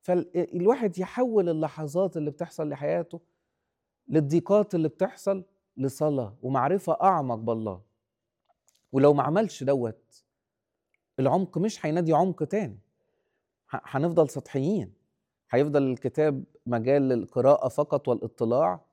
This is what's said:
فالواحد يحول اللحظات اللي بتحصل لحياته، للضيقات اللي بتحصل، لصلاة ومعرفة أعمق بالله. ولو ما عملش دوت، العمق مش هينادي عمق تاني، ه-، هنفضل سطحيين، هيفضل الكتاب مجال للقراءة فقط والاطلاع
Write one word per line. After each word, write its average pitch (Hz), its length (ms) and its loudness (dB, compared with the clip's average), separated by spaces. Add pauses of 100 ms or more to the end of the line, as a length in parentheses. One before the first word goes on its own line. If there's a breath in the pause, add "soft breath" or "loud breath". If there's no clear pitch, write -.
فالواحد 180 960 0
يحول 208 500 0
اللحظات 156 680 -2
اللي 151 140 -4
بتحصل 156 380 -8
لحياته، 156 520 -4 (880)
للضيقات 170 680 2
اللي 160 140 0
بتحصل، 190 560 -4 (320)
لصلاة 131 680 -4
ومعرفة 139 500 0 (100)
أعمق 156 320 2
بالله. 110 460 -4 (1120)
ولو 139 220 6
ما 143 80 0
عملش 170 420 -2
دوت، 123 600 -4 (920)
العمق 165 400 0
مش 202 280 -4
هينادي 160 260 0
عمق 170 320 2
تاني، 147 340 -6 (920)
ه-، - 140 -8
هنفضل 160 440 2
سطحيين، 139 640 -4 (580)
هيفضل 143 320 2
الكتاب 135 640 -2 (220)
مجال 120 420 2
للقراءة 127 600 2
فقط 147 400 -2
والاطلاع 127 720 -2 (120)